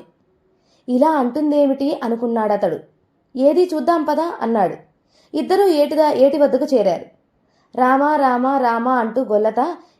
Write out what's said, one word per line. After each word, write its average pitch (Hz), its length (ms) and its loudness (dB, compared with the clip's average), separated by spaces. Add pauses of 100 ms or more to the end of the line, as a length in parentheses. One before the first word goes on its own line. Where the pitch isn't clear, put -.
(880)
"ఇలా 247 200 2
అంటుందేమిటి?" 285 960 0
అనుకున్నాడతడు. 220 760 -2 (560)
"ఏది 302 380 2
చూద్దాం 311 300 0
పద" 294 160 -2
అన్నాడు. 233 560 -2 (640)
ఇద్దరూ 370 300 2
ఏటిదా-, 302 460 2
ఏటి 277 240 4
వద్దకు 269 380 0
చేరారు. 196 300 0 (720)
"రామా 269 380 2
రామా 262 420 0
రామా" 240 380 -2
అంటూ 233 280 -2
గొల్లత 220 540 -2 (220)